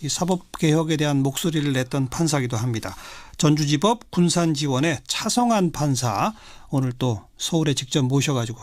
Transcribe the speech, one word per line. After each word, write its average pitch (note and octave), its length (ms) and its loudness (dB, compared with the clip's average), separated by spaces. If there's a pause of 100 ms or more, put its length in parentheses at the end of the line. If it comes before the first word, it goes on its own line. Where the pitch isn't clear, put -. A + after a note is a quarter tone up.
이 C#3+ 80 -6
사법개혁에 E3 880 0
대한 C#3+ 260 2
목소리를 D3 480 -2
냈던 C3 380 -2
판사기도 C#3+ 480 0
합니다. A2 360 -4 (440)
전주지법 D3+ 720 2
군산지원의 D#3 960 2
차성한 A3 640 2
판사, C3 600 0 (380)
오늘 C3 280 0
또 A#2 220 -2 (160)
서울에 D#3 360 0
직접 C#3+ 300 -2
모셔가지고 B2+ 600 0